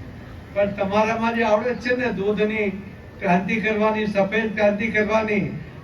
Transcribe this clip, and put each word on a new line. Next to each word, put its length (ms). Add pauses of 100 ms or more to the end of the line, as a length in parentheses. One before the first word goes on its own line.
(540)
પણ 140
તમારામાં 680
જે 80
આવડત 360
છે 160
ને 180
દૂધની 560 (500)
ક્રાંતિ 420
કરવાની, 460
સફેદ 480
ક્રાંતિ 320
કરવાની, 640 (340)